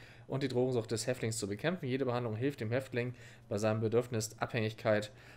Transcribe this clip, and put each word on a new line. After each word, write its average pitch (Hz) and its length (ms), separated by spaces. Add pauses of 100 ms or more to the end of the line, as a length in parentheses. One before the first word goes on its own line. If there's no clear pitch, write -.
(260)
und 135 160
die 135 60
Drogensucht 123 420
des 113 160
Häftlings 117 320
zu 101 100
bekämpfen. 151 380
Jede 131 180
Behandlung 120 320
hilft 139 240
dem 110 100
Häftling 123 440 (340)
bei 104 80
seinem 110 240
Bedürfnis 113 580
Abhängigkeit. 110 720 (260)